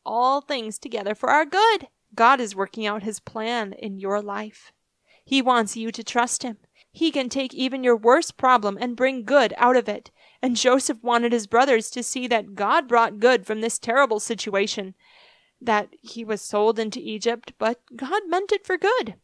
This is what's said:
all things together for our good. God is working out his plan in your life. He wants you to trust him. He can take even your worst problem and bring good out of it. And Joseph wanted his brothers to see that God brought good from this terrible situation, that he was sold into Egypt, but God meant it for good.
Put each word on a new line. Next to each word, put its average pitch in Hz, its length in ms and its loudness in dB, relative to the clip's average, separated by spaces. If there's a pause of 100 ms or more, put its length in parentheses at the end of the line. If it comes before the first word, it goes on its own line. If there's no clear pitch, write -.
all 254 360 0
things 233 380 -8
together 214 340 -6
for 226 160 -4
our 294 160 4
good. 392 440 2 (260)
God 254 260 4
is 202 140 -6
working 196 320 -4
out 208 160 -6
his 214 160 -8
plan 220 540 -6
in 196 260 -12
your 196 220 -2
life. 208 520 -12 (500)
He 269 200 0
wants 233 340 2
you 226 140 -6
to 226 120 -10
trust 240 380 -2
him. 233 160 -8 (340)
He 330 200 -2
can 262 180 -2
take 262 240 -4
even 254 300 -4
your 247 120 6
worst 240 400 2
problem 208 460 2
and 247 140 -6
bring 254 300 -2
good 247 320 4
out 247 180 4
of 240 120 0
it. 208 220 -8 (320)
And 254 140 0
Joseph 254 480 0
wanted 240 280 2
his 233 140 0
brothers 233 460 2
to 247 100 -8
see 254 260 -6
that 220 280 -2
God 240 320 0
brought 226 320 2
good 233 260 4
from 214 160 -6
this 226 160 -4
terrible 233 420 2
situation, 202 760 -4 (640)
that 214 400 0
he - 220 -14
was 214 180 -6
sold 214 380 0
into 220 200 -6
Egypt, 233 600 -6
but 226 220 -2 (140)
God 311 320 -4
meant 370 240 -2
it 403 140 -2
for 370 120 -2
good. 392 460 0